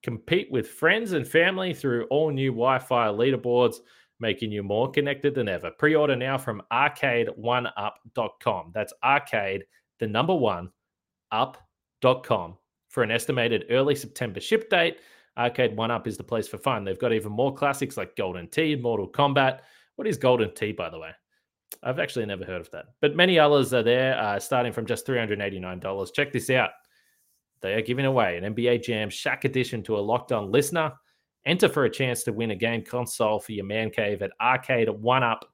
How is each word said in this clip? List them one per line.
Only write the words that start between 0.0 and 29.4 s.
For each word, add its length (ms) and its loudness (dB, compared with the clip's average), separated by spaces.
Compete 460 -2
with 200 -2
friends 420 0
and 160 -2
family 460 2
through 320 0
all 240 2
new 220 0
Wi-Fi 560 2
leaderboards, 720 2
making 340 -2
you 100 -4
more 260 0
connected 460 0
than 140 -2
ever. 220 -4
Pre-order 440 4
now 220 -2
from 240 -6
arcade 640 2
one 400 0
up 240 -6
dot 280 -4
com. 320 -2
That's 200 -4
arcade, 600 0
the 80 -2
number 280 2
one, 360 0
up 240 0
dot 240 2
com. 340 -2
For 160 -2
an 80 0
estimated 580 0
early 260 2
September 440 -8
ship 300 -2
date, 300 2
Arcade 400 0
One 140 -2
up 160 -2
is 100 -4
the 80 -14
place 240 -4
for 120 -12
fun. 240 -2
They've 160 -4
got 120 0
even 200 -2
more 240 -2
classics 420 -2
like 180 -8
Golden 320 -6
Tee, 280 0
Mortal 340 -2
Kombat. 520 2
What 120 -4
is 80 0
Golden 380 2
Tee, 200 -6
by 180 -6
the 80 -14
way? 100 -12
I've 160 -4
actually 300 -4
never 180 -6
heard 160 -8
of 80 -18
that. 160 -14
But 140 2
many 240 6
others 340 6
are 80 4
there, 380 4
uh, 200 -2
starting 320 0
from 140 -4
just 220 -4
three 100 0
hundred 240 -2
eighty-nine 380 -6
dollars. 320 -4
Check 200 -2
this 200 -2
out. 180 4
They 120 -2
are 80 0
giving 240 -2
away 320 2
an 60 -8
N 100 -4
B 140 0
A 100 4
Jam 320 -4
Shaq 340 -6